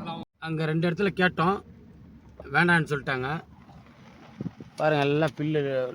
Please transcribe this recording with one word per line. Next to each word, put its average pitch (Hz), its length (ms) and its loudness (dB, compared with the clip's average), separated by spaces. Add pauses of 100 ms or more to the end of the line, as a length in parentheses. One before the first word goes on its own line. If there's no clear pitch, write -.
(380)
அங்க 160 280 -4
ரெண்டு 165 240 2
இடத்துல 185 240 0
கேட்டோம், 180 420 2 (960)
வேண்டான்னு 165 380 4
சொல்லிட்டாங்க. 131 380 -2 (1500)
பாருங்க 151 280 2
எல்லாம் 147 320 2
பில்லு 151 260 0 (320)